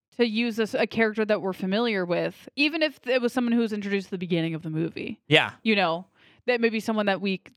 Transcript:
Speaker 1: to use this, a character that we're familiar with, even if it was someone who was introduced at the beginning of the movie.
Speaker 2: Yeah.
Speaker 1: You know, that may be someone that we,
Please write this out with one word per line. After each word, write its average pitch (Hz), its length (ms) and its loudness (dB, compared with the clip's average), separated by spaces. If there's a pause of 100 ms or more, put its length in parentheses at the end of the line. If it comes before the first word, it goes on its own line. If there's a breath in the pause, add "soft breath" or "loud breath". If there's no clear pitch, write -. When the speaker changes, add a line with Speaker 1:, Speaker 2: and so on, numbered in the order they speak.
(180)
Speaker 1:
to 240 100 4
use 226 280 0
this, 220 200 -2
a 233 100 2
character 220 400 0
that 208 160 2
we're 185 120 -2
familiar 196 520 0
with, 170 500 -2
even 311 280 0
if 302 240 -2
it 254 160 2
was 240 100 0
someone 240 200 0
who 233 80 4
was 220 120 0
introduced 196 340 -2
at - 40 -14
the 196 80 -4
beginning 165 340 -2
of 156 80 -6
the 165 80 -10
movie. 165 580 -6
Speaker 2:
Yeah. 147 240 6 (120)
Speaker 1:
You 220 120 2
know, 180 300 0 (400 soft breath)
that 240 160 0
may 233 80 4
be 220 100 -2
someone 214 280 -2
that 190 140 0
we, 190 200 -2 (160)